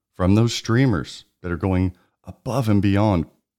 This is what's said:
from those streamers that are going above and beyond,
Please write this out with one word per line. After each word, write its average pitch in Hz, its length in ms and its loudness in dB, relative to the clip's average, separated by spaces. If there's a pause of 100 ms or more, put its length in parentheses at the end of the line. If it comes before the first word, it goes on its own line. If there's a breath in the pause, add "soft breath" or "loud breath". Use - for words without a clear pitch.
(120)
from 92 220 2
those 117 180 2
streamers 113 720 -2 (160)
that 87 100 -10
are 87 60 -4
going 92 400 -2 (280)
above 117 440 -6
and 104 140 2
beyond, 101 420 2 (340)